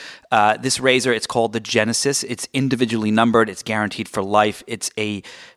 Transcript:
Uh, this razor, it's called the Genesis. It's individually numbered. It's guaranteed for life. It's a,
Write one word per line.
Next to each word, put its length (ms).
Uh, 260
this 220
razor, 320
it's 140
called 280
the 60
Genesis. 640
It's 300
individually 560
numbered. 400
It's 140
guaranteed 440
for 140
life. 460
It's 280
a, 280